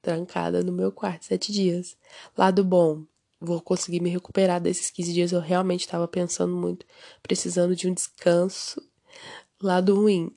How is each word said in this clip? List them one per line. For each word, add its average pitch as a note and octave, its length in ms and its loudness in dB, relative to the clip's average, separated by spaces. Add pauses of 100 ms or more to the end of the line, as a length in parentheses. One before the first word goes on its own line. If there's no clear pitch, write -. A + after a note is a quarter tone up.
trancada F3 640 -2
no F3+ 80 -2
meu F#3 200 -2
quarto, F#3 340 -8
sete F#3 260 -4
dias. F3+ 460 -2 (400)
Lado F#3+ 260 4
bom, E3 420 4 (340)
vou E3+ 220 -4
conseguir F3 400 -4
me F3 80 0
recuperar F3+ 500 0
desses F3 300 -2
quinze E3+ 240 -6
dias. F3 180 2
Eu F3+ 80 2
realmente F3+ 480 0
tava E3+ 200 -2
pensando F3+ 480 -2
muito, F3 300 -4 (360)
precisando F3+ 540 0
de F3+ 120 -4
um F#3 60 0
descanso. - 880 -2 (800)
Lado F#3+ 360 4
ruim, G3 420 4